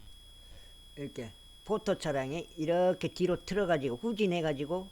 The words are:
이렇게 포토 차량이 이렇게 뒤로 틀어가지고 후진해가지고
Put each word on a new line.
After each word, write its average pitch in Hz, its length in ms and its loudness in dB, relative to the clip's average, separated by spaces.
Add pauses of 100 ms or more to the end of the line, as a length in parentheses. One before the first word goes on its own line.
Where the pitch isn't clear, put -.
(960)
이렇게 131 360 -8 (340)
포토 202 340 0
차량이 143 560 -2
이렇게 170 540 4
뒤로 175 360 0
틀어가지고 165 520 2
후진해가지고 175 960 0